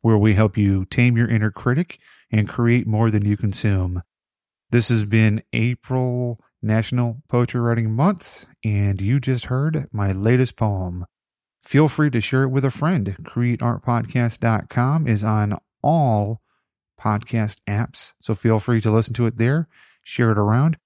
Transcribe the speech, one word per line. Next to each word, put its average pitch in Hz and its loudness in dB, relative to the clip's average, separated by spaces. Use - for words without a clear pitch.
where 113 4
we 104 4
help 104 2
you 98 2
tame 123 2
your 113 0
inner 107 0
critic - -4
and 107 0
create 120 0
more 110 2
than 104 0
you 104 0
consume. 92 -2
This 120 2
has 113 2
been 110 2
April 123 -4
National 117 -2
Poetry 123 0
Writing 117 0
Month, 175 -2
and 101 0
you 117 0
just 123 -4
heard 143 -4
my 101 -2
latest 117 2
poem. 92 -4
Feel 151 4
free 151 0
to 123 0
share 131 0
it 135 0
with 131 0
a 131 0
friend. 123 -2
Create 120 -2
art 120 -2
podcast 117 -2
dot 110 0
com 139 0
is 104 0
on 107 0
all 117 0
podcast 104 -4
apps, - -6
so - -4
feel 110 2
free 117 0
to 107 2
listen 113 2
to 120 0
it 113 -4
there, 135 0
share 117 0
it 104 2
around 120 2